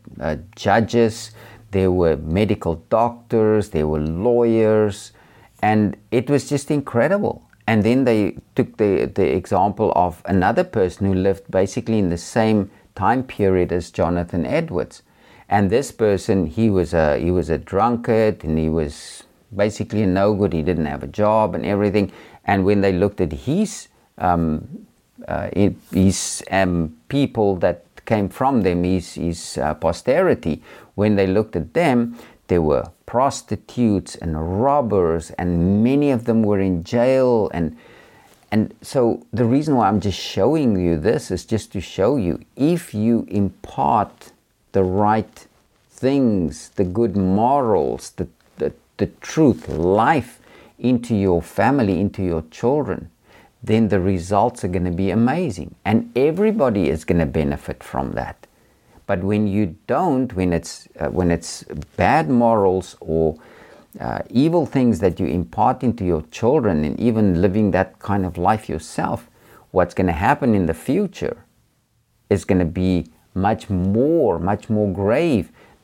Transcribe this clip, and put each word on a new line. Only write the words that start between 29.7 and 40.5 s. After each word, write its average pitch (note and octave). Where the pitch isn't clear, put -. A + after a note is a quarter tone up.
posterity, A#2+
when G#2
they G2
looked G#2
at E2
them, A#2+
there F2
were D2
prostitutes A#2
and E2
robbers, G#2
and F2
many C#3
of A#2
them A2+
were G#2
in F#2
jail. A#2+
And, D#2+
and G#2+
so A#2+
the A#2+
reason C#3
why A2
I'm G2
just G2
showing A#2